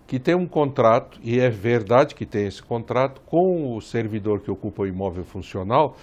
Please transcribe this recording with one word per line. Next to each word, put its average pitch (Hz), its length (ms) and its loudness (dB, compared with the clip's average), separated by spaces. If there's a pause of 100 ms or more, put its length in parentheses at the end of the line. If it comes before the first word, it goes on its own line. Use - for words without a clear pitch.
que 131 120 -4
tem 165 160 2
um 180 100 0
contrato, 127 760 2
e 117 160 0
é 127 100 4
verdade 113 640 2
que - 140 -10
tem 104 180 -2
esse 98 160 -8
contrato, 123 600 -4
com 165 540 0
o 107 60 -8
servidor 107 580 -4
que 98 120 -8
ocupa 101 320 -6
o - 20 0
imóvel 92 380 -6
funcional, 101 800 -4